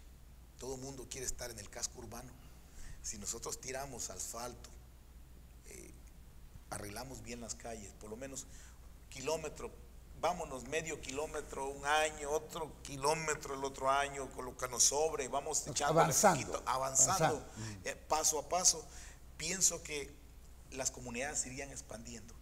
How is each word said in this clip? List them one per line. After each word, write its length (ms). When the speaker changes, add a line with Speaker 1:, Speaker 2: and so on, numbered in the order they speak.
Speaker 1:
Todo 160
el 60
mundo 280
quiere 160
estar 260
en 80
el 100
casco 300
urbano. 320
Si 160
nosotros 420
tiramos 500
asfalto, 600
eh, 240
arreglamos 540
bien 180
las 140
calles, 440
por 100
lo 60
menos 300
kilómetro, 600
vámonos 480
medio 340
kilómetro 680
un 160
año, 440
otro 420
kilómetro 720
el 80
otro 260
año, 440
con 120
lo 100
que 120
nos 160
sobre, 440
vamos 400
echándole 340
Speaker 2:
Avanzando. 500
Speaker 1:
poquito, 180
avanzando, 560
Speaker 2:
Avanzando. 200
Speaker 1:
eh, 100
paso 320
a 100
paso, 360
pienso 440
que 320
las 200
comunidades 480
se 100
irían 220
expandiendo, 720